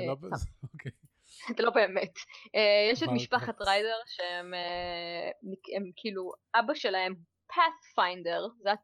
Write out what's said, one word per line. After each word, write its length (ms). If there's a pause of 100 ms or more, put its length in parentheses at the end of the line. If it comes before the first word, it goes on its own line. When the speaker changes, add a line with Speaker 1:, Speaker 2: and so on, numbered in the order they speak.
Speaker 1:
זה 60
לא 80
ב-, 220
Speaker 2:
סתם. 140 (120)
Speaker 1:
<laughs> 120
אוקיי. 180 (340)
Speaker 2:
<laughs> 300
זה 60
לא 80
באמת. 440 (400)
אה, 380
יש 100
את 60
Speaker 1:
אבל 80
Speaker 2:
משפחת 400
Speaker 1:
כבר 80
Speaker 2:
ריידר, 320 (100)
שהם, 480
אה, 760 (120)
נק-, 340
הם 200
כאילו, 360 (220)
אבא 200
שלהם, 400 (380)
Pathfinder, 1080
זה 100
ה-, 120